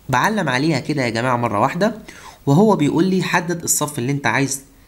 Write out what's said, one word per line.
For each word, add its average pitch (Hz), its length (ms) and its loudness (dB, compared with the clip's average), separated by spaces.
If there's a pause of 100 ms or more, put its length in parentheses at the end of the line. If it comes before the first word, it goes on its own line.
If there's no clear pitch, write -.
بعلم 160 400 2
عليها 131 300 0
كده 143 260 -2
يا 120 40 -2
جماعة 120 280 0
مرة 113 220 -2
واحدة، 175 360 0 (500)
وهو 185 300 6
بيقول 147 300 2
لي: 185 180 0
"حدد 170 400 -4
الصف 147 360 -4
اللي 123 120 -4
انت 143 160 -4
عايز 127 340 -2 (260)